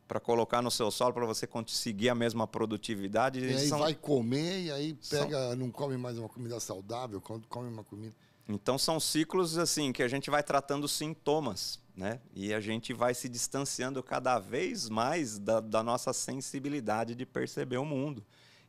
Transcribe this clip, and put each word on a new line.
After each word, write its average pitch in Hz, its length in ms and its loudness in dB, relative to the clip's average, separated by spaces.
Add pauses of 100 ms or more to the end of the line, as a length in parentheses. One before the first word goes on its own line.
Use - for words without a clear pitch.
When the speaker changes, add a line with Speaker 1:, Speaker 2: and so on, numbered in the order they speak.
Speaker 1:
pra 110 100 0
colocar 117 420 4
no 120 100 2
seu 110 200 2
solo, 123 240 4
pra 120 100 0
você 110 220 -2
conseguir 107 640 0
a 123 60 6
mesma 117 340 2
produtividade. 110 880 0
Speaker 2:
E 127 60 -2 (120)
aí 143 120 2
Speaker 1:
São 147 100 2
Speaker 2:
vai 156 160 2
comer, 147 680 0
e 160 80 -4
aí 143 280 -4
Speaker 1:
são 147 240 0
Speaker 2:
pega, 131 300 0
não 127 160 -4
come 139 260 -2
mais 123 220 -6
uma 110 100 -8
comida 120 300 -8
saudável, 107 600 -6
come, 113 280 -10
come 123 200 -6
uma 110 160 -10
comida. 107 300 -14 (340)
Speaker 1:
Então 104 300 2
são 160 200 2
ciclos 160 600 2
assim 151 340 2
que 139 100 0
a 123 60 4
gente 135 220 -2
vai 147 120 6
tratando 143 460 2
sintomas, 151 920 0 (160)
né? 107 240 -2 (140)
E 98 180 -2
a 110 80 2
gente 110 320 -2
vai 120 220 4
se - 140 -6
distanciando 131 760 -2
cada 127 380 2
vez 131 480 -2
mais 117 500 0
da, 113 220 4
da 110 220 2
nossa 120 300 0
sensibilidade 120 1000 -2
de 127 120 -6
perceber 127 520 -4
o 139 60 -2
mundo 135 400 -4 (440)